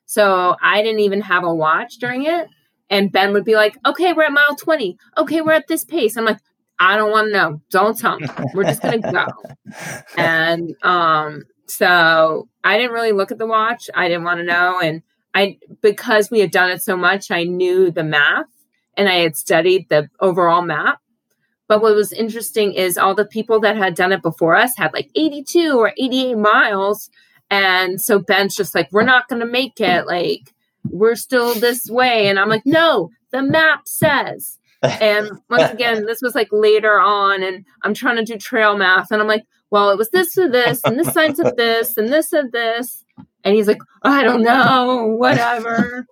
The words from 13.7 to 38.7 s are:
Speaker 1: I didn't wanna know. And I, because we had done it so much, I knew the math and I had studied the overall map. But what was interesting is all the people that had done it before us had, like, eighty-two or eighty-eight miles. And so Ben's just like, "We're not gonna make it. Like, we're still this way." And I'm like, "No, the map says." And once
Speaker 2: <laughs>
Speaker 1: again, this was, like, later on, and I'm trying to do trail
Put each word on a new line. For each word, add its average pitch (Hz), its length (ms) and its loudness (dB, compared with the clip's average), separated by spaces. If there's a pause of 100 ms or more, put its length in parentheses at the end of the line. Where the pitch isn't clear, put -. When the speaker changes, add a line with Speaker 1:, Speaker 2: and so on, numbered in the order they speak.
Speaker 1:
I 180 140 0
didn't 170 160 -2
wanna 175 200 -2
know. 180 380 0
And 160 200 -2 (320)
I, 196 240 0 (240)
because 214 500 0
we 226 80 0
had 185 120 2
done 180 200 2
it 180 100 -6
so 190 160 -4
much, 185 320 -2
I 170 140 -2
knew 180 480 0
the 170 120 -4
math 156 440 0 (480)
and 202 140 2
I 180 60 2
had 170 200 0
studied 180 540 0
the 151 200 0 (100)
overall 175 420 2
map. 170 380 -4 (680)
But 214 140 2
what 220 140 4
was 208 180 0
interesting 214 600 -4
is 185 240 -2
all 190 160 2
the 208 120 0
people 220 340 -2
that 214 160 0
had 190 180 -2
done 185 200 0
it 190 80 -4
before 165 340 0
us 240 220 2
had, 170 160 -2
like, - 220 -8
eighty-two 302 640 0
or 214 200 2
eighty-eight 254 400 -2
miles. 208 720 0 (420)
And 185 500 0
so 202 180 2
Ben's 196 360 0
just 196 180 -6
like, 170 180 -2
"We're 202 120 2
not 247 240 2
gonna 233 180 -4
make 247 360 -4
it. 180 260 0
Like, 170 460 -4 (360)
we're 220 260 0
still 240 400 -2
this 240 340 -2
way." 233 380 2
And 196 120 0
I'm 196 100 2
like, 220 160 -2
"No, 294 440 2 (220)
the 262 120 -4
map 311 420 2
says." - 720 -2 (240)
And 214 480 0 (200)
once - 220 2
Speaker 2:
<laughs> - 20 -12
Speaker 1:
again, 226 320 -2
this 226 160 -6
was, 247 140 -4
like, 233 180 0
later 214 480 4
on, 196 420 2
and 190 220 -8 (180)
I'm 202 100 -2
trying 240 220 -2
to 226 80 -2
do 226 140 -10
trail 214 400 0